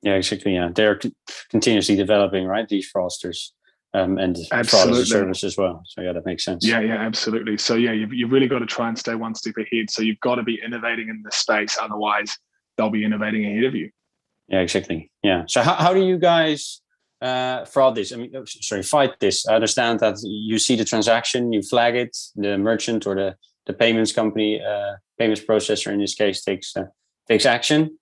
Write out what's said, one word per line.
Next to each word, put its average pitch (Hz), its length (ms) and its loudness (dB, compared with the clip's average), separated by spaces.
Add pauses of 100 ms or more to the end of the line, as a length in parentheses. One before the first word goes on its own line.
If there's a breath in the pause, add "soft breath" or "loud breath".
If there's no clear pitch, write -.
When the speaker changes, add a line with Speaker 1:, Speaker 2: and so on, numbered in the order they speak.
Speaker 1:
Yeah, 101 120 0
exactly. 95 400 0
Yeah, 87 200 0
they're 107 260 4
c-, - 140 -6 (360 loud breath)
continuously 107 460 2
developing, 98 500 2
right? 104 200 -2
These 98 280 -2
fraudsters, 90 560 -6 (420)
um, 95 240 0
and 92 200 0
fraud 85 80 -10
as - 80 -6
a - 40 0
Speaker 2:
Absolutely. 117 480 4
Speaker 1:
service 98 400 0
as 95 140 -4
well. 85 260 -2
So - 160 -16
yeah, 90 120 -4
that 85 120 -6
makes 87 200 -6
sense. 90 200 -6
Speaker 2:
Yeah, 113 160 2
yeah, 110 140 0
absolutely. 110 640 -2
So - 160 0
yeah, 117 180 2
you've, 107 220 -4
you've 120 160 -2
really 135 160 4
got 120 140 0
to 117 60 -6
try 117 220 -4
and 113 80 -4
stay 117 200 -6
one 113 180 -6
step 110 240 -8
ahead. 110 320 -4
So - 100 -4
you've 110 200 0
got 123 160 0
to 117 80 -4
be 113 200 -4
innovating 113 440 -6
in 110 160 -10
this 107 100 -10
space, 107 440 -2
otherwise 107 600 -4 (380)
they'll 110 120 0
be 107 160 0
innovating 107 400 -2
ahead 104 200 -2
of 131 100 0
you. 180 160 -6 (580)
Speaker 1:
Yeah, 95 120 0
exactly. 87 500 -4 (120)
Yeah. 90 260 2
So 127 140 2
how, 160 120 2
how 165 180 2
do 190 120 4
you 185 140 2
guys, 165 640 2 (400)
uh, 127 460 -4
fraud 131 280 4
this? 110 180 -4
I 123 40 -12
mean, 117 180 -12
oh, 131 80 -10
s-, - 200 -16
sorry, 95 200 -4
fight 139 380 2
this. - 260 0
I 107 80 4
understand 113 460 2
that 104 220 2
you 107 360 -2
see 120 180 4
the 110 80 2
transaction, 117 680 2
you 104 100 2
flag 120 320 2
it, 120 220 -2 (180)
the 101 240 -2
merchant 110 480 0
or 98 80 0
the, 95 220 -2 (300 soft breath)
the - 80 -6
payments 113 380 2
company, 107 480 0
uh, 101 340 -6 (240)
payments 110 240 0
processor 104 500 0
in 101 80 -2
this 101 140 -4
case 101 280 -2
takes, - 340 -6
uh, 95 100 -6 (420)
takes 113 180 4
action. 151 560 2